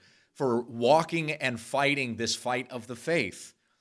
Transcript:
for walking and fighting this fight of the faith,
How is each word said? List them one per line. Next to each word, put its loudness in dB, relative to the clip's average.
for 2
walking 2
and -2
fighting 0
this -2
fight -4
of -10
the -10
faith, -4